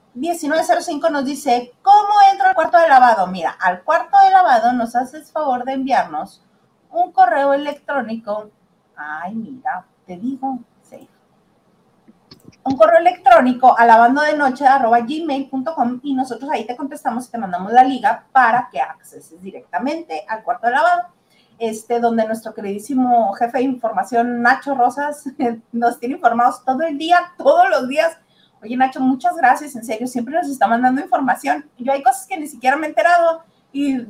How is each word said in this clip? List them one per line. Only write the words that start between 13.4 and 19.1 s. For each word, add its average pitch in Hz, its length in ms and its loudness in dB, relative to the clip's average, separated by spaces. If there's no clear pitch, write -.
a 233 80 6
lavandodenoche@gmail.com 262 2250 2
y 285 120 -4
nosotros 269 360 -6
ahí 226 160 -6
te 247 100 -10
contestamos 269 520 -10
y - 20 -20
te 233 80 -10
mandamos 190 340 -8
la 247 120 8
liga 233 480 -2
para 247 380 2
que 175 100 -10
acceses - 600 -12